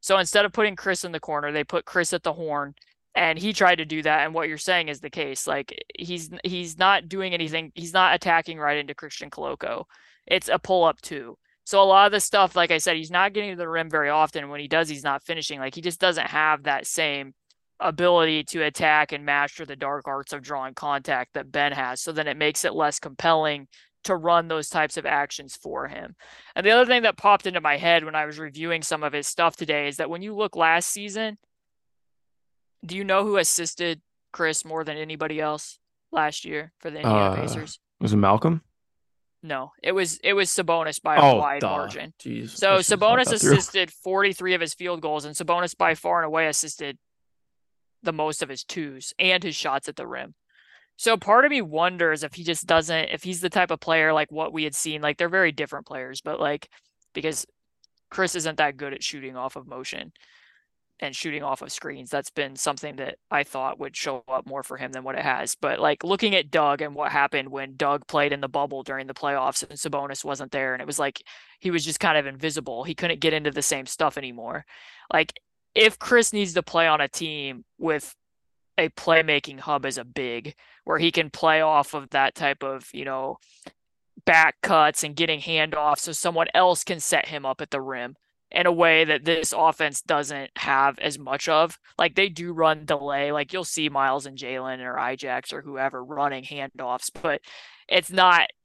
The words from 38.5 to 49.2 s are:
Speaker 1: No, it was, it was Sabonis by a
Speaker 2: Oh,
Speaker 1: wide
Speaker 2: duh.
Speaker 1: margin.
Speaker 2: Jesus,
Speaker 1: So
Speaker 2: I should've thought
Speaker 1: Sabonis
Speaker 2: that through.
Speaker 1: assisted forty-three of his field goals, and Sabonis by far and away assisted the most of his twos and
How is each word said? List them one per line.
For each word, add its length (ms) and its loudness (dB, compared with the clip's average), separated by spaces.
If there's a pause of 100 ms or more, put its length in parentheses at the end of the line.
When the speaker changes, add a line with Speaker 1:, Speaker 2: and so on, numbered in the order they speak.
Speaker 1:
No, 280 -8 (120)
it 80 0
was, 320 0
it 100 4
was 160 2
Sabonis 520 0
by 160 2
a 40 8
Speaker 2:
Oh, 60 10
Speaker 1:
wide 340 4
Speaker 2:
duh. 60 0
Speaker 1:
margin. 520 -6
Speaker 2:
Jesus, 400 -10
Speaker 1:
So 180 6
Speaker 2:
I 20 -
should've 260 2
thought 160 6
Speaker 1:
Sabonis 40 4
Speaker 2:
that 120 0
through. 220 6
Speaker 1:
assisted 320 -2
forty-three 600 0
of 80 0
his 120 -4
field 280 -6
goals, 240 -4
and 100 -10
Sabonis 420 -2
by 160 4
far 260 0
and 60 0
away 220 0
assisted 500 -4 (1040)
the 120 -4
most 280 -4
of 80 -6
his 140 -12
twos 560 -10
and 240 4